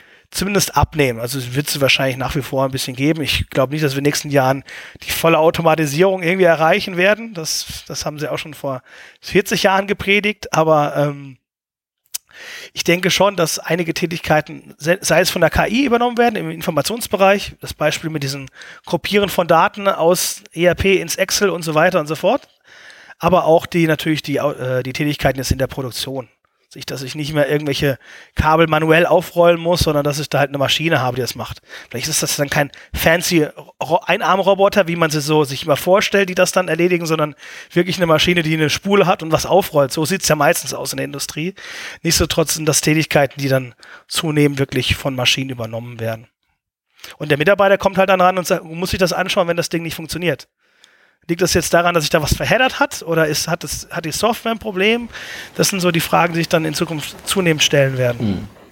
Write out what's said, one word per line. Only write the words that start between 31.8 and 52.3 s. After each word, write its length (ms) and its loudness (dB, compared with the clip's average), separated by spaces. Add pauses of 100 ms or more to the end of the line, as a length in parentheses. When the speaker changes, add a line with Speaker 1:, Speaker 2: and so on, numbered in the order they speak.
Speaker 1:
Vielleicht 180 -8
ist 160 -2
das 140 -4
dann 140 -2
kein 200 0 (220)
fancy 540 2 (360)
Ro-, 220 0
Einarmroboter, 840 2
wie 100 -4
man 140 2
sie 120 -2
so 220 2
sich 200 -6
immer 120 2
vorstellt, 520 2
die 60 -6
das 180 2
dann 160 0
erledigen, 380 0
sondern 280 -2 (380)
wirklich 240 0
eine 80 0
Maschine, 380 4
die 100 0
eine 160 0
Spule 380 2
hat 160 0
und 100 -8
was 140 -6
aufrollt. 440 2
So 140 -2
sieht's 240 -2
ja 80 4
meistens 380 0
aus 180 -8
in 60 -6
der 80 -6
Industrie. 480 -8 (480)
Nichtsdestotrotz 500 0
sind 140 -4
das 160 2
Tätigkeiten, 580 2
die 80 -2
dann 260 -2 (320)
zunehmend 520 0
wirklich 380 -2
von 200 -6
Maschinen 320 -2
übernommen 500 -10
werden. 300 -8 (880)
Und 140 -8
der 80 4
Mitarbeiter 400 6
kommt 180 0
halt 140 4
dann 100 4
ran 160 6
und 100 -2
sagt, 180 0
muss 260 -6
sich 100 -4
das 140 2
anschauen, 340 0
wenn 80 -2
das 140 -4
Ding 120 -4
nicht 120 -8
funktioniert. 520 -6 (840)
Liegt 140 -2
das 120 0
jetzt 200 2
daran, 180 4
dass 120 0
sich 60 -4
da 120 2
was 120 0